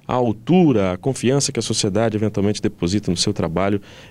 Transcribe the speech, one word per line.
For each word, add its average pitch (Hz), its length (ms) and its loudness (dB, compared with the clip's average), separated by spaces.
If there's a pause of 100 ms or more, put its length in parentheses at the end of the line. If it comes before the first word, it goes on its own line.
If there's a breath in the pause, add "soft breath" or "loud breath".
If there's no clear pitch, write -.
à - 60 -2
altura, 117 800 2
à - 20 -6
confiança 135 560 0
que 117 80 -4
a - 20 -6
sociedade 110 540 0
eventualmente 104 440 0
deposita 101 480 -2
no 85 80 0
seu - 160 -2
trabalho, 95 480 0 (300 loud breath)